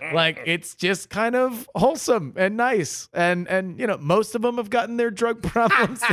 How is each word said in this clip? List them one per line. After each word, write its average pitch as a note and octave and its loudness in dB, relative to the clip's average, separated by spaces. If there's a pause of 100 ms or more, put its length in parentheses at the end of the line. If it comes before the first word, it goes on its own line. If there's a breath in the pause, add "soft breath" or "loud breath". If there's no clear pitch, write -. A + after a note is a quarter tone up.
(140)
Like, D#3+ 2
it's E3 -4
just F#3 -2
kind A3+ 0
of B3+ 0
wholesome G#3+ 2
and G3 0
nice. A#3 0
And, F3 0
and, F#3 -2
you B3 -2
know, F#3+ -2
most F#3+ 0
of A3+ -2
them A#3+ 0
have A3 -4
gotten A#3 -2
their A#3 0
drug A#3 -2
<laughs> - -
problems A#3 2 (120)